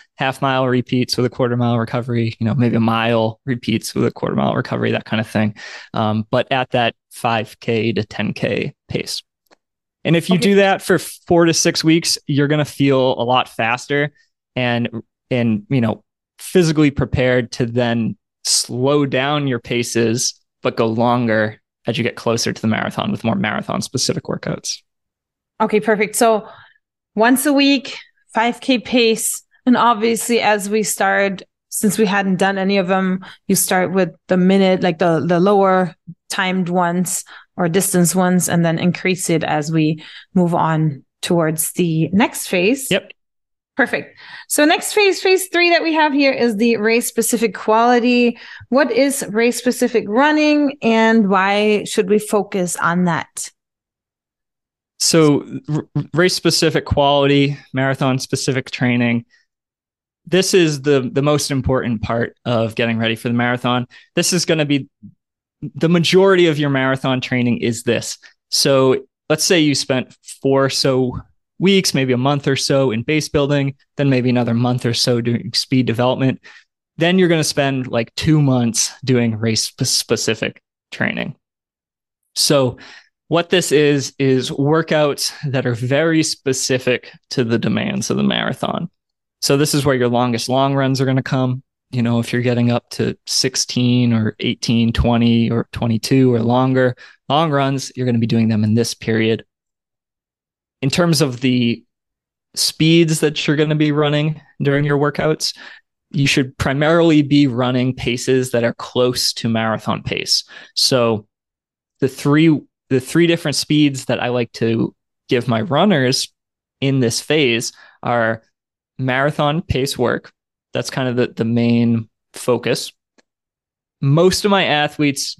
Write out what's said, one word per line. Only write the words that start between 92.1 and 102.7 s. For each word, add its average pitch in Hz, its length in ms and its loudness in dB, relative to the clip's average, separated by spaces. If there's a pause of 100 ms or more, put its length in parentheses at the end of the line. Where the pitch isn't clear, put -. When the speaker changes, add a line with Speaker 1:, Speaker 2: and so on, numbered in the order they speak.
Speaker 1:
if 117 140 -6
you're 123 80 -2
getting 120 280 2
up 120 220 -2
to - 340 -4
sixteen 123 880 -2
or 110 300 -2
eighteen, 117 500 -2
twenty 117 580 2
or 113 220 -4
twenty-two 127 640 0
or 117 80 0
longer 127 540 0 (340)
long 156 200 2
runs, 139 460 -2
you're 127 100 -4
gonna 120 140 0
be 117 80 0
doing 113 220 2
them 107 160 0
in 107 80 2
this 113 200 0
period. 110 520 -2 (1400)
In 135 80 0
terms 170 320 2
of 127 180 -2
the 123 440 0 (720)
speeds 160 640 2